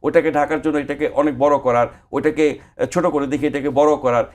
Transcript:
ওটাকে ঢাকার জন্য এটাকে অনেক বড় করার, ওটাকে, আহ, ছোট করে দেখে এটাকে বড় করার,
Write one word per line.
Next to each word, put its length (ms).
ওটাকে 300
ঢাকার 300
জন্য 160
এটাকে 300
অনেক 300
বড় 200
করার, 280
ওটাকে, 460
আহ, 80
ছোট 200
করে 200
দেখে 200
এটাকে 240
বড় 260
করার, 280